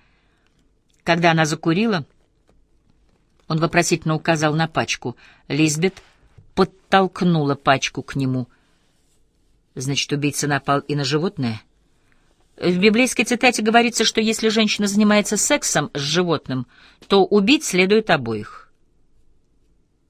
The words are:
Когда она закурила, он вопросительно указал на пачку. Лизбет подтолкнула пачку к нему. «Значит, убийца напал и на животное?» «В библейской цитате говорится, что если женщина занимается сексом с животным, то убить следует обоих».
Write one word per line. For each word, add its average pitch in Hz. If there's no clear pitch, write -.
Когда 170
она 160
закурила, 165
он 160
вопросительно 165
указал 156
на 160
пачку. -
Лизбет 156
подтолкнула 180
пачку -
к -
нему. 131
«Значит, 135
убийца 143
напал 143
и 147
на 143
животное?» 139
«В 180
библейской 226
цитате 247
говорится, 233
что -
если 220
женщина 208
занимается 208
сексом 196
с 147
животным, 147
то 196
убить 208
следует 190
обоих». 113